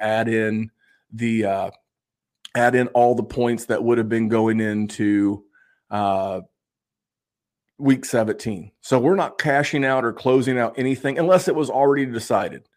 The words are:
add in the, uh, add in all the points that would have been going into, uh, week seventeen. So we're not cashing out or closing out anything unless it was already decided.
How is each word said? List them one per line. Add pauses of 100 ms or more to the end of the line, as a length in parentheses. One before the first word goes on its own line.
add
in (420)
the,
uh, (840)
add
in
all
the
points
that
would
have
been
going
into, (460)
uh, (1400)
week
seventeen. (100)
So
we're
not
cashing
out
or
closing
out
anything
unless
it
was
already
decided.